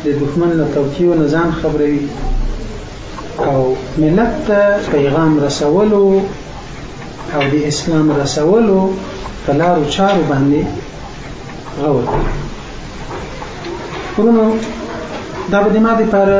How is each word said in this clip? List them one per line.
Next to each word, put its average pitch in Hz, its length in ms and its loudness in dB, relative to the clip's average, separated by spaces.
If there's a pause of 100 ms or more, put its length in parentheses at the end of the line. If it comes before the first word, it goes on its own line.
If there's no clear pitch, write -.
د 151 40 -2 (140)
دښمن 170 380 0
له 147 60 2 (100)
توطیو 147 360 2 (100)
نه 147 120 2
ځان 165 160 2 (120)
خبروي، 147 440 0 (1400)
او 135 120 2 (380)
ملت 175 360 4 (140)
ته 208 120 4 (320)
پیغام 151 400 2 (120)
رسولو 196 640 4 (1300)
او 143 60 2 (100)
د 147 40 2 (140)
اسلام 156 380 0 (140)
رسولو 190 580 4 (680)
په 143 140 0
لارو 170 240 4 (120)
چارو 196 360 2
باندې 139 300 2 (1160)
غور 139 320 0
کوي. - 180 0 (1900)
ورونو، 220 280 4 (1040)
دا 202 120 4
به 214 120 4
د - 100 4
ما 226 160 2
دپاره 196 380 4